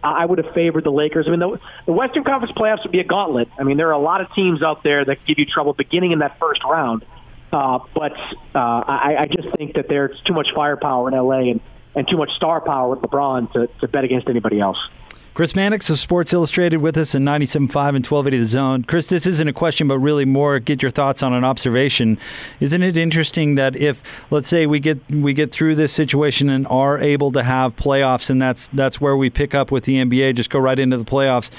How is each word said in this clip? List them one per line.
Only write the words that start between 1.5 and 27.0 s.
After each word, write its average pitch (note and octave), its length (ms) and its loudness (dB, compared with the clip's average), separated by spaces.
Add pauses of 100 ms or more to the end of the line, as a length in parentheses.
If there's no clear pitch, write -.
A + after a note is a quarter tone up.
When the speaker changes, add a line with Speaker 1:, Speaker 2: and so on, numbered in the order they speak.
Speaker 1:
the F3 60 0
Western B3+ 320 0
Conference C4+ 320 -2
playoffs G#3+ 260 0
would - 100 -8
be F#3 80 2
a F3+ 40 0
gauntlet. E3+ 440 0 (120)
I C#3 40 -4
mean, C#3 140 2
there E3 120 2
are - 20 2
a D3 80 2
lot E3+ 220 2
of F#3 120 -10
teams F3 300 2
out D#3 180 -2
there C#3+ 240 2
that C#3 200 -2
give D3+ 120 2
you D3 80 2
trouble D3 280 0
beginning F3 400 0
in D3 60 2
that D3 200 -2
first D3+ 240 -2
round. C3 420 0 (480)
Uh, C3+ 260 0 (140)
but, D3 200 -2 (420)
uh, - 20 2
I, C3 600 0
I C#3+ 80 2
just - 280 -4
think D3 200 -8
that C#3+ 120 -2
there's C#3 340 -2
too G3 120 -2
much D3+ 220 -2
firepower C#3+ 520 0
in C3 60 -2
L C3 180 2
A C3 100 2
and, A#2+ 200 0 (320)
and C3+ 140 -2
too F3+ 100 0
much C#3+ 180 -2
star D#3+ 240 0
power C3+ 300 -2
with C3 120 -4
LeBron C3+ 520 -2
to, A#2 140 0 (140)
to C3 60 -2
bet C3+ 160 -2
against B2+ 240 -2
anybody A2 320 0
else. G2 200 0 (560)
Speaker 2:
Chris D#3+ 180 0
Mannix G3 360 0
of D3+ 100 2
Sports F3 320 0
Illustrated F3 460 2
with D3+ 180 0
us D#3 180 0
in C3+ 120 2
ninety-seven C#3+ 420 0
five C#3+ 260 0
and C3 120 0
twelve C#3+ 200 0
eighty C3+ 120 2
The A#2 80 2
Zone. C3 400 0
Chris, E3 240 0
this F3+ 180 0
isn't D#3+ 220 0
a - 20 -2
question, D#3+ 340 -2
but C3+ 140 2
really C#3+ 240 2
more C#3 360 2
get C3 220 -2
your C3+ 100 0
thoughts C#3 300 0
on C3 120 2
an B2 100 2
observation. B2+ 720 2 (440)
Isn't D3 200 2
it F3+ 140 0
interesting D#3+ 600 2
that C3+ 200 2
if, C#3+ 260 0 (300)
let's D3 160 0
say, E3 180 4
we D3+ 140 2
get, D3+ 180 0 (140)
we C#3+ 220 2
get D3 180 0
through D#3+ 240 2
this D3+ 160 2
situation C#3+ 560 2
and C3+ 200 0
are C#3 320 2
able C#3+ 340 2